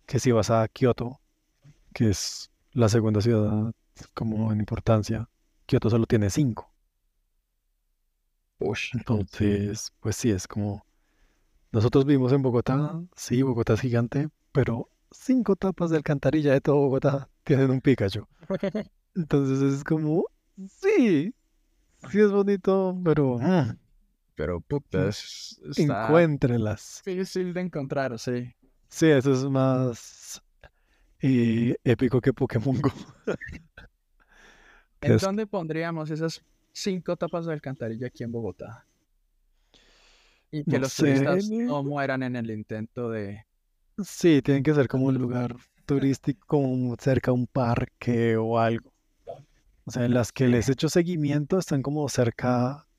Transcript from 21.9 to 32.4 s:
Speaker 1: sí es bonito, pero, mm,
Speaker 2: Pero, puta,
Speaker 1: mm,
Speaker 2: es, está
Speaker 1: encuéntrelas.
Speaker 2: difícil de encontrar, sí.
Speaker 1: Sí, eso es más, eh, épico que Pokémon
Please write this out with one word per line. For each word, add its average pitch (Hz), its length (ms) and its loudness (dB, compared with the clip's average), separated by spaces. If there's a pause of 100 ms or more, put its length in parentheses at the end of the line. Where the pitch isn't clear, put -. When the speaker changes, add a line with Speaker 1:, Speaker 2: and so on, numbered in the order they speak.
Speaker 1:
sí 196 100 2
es 208 120 6
bonito, 190 720 2
pero, 147 360 2
mm, 135 380 2 (580)
Speaker 2:
Pero, 87 260 -4
puta, 143 440 -4
Speaker 1:
mm, - 40 0
Speaker 2:
es, - 520 -12 (160)
está 113 300 0
Speaker 1:
encuéntrelas. 131 1000 0
Speaker 2:
difícil 185 480 -4
de 180 80 -6
encontrar, 139 580 -6
sí. 123 340 -6 (360)
Speaker 1:
Sí, - 180 2
eso 139 260 6
es 131 120 0
más, 131 960 -2 (800)
eh, 120 600 2
épico 123 380 2
que 131 120 2
Pokémon 123 480 -2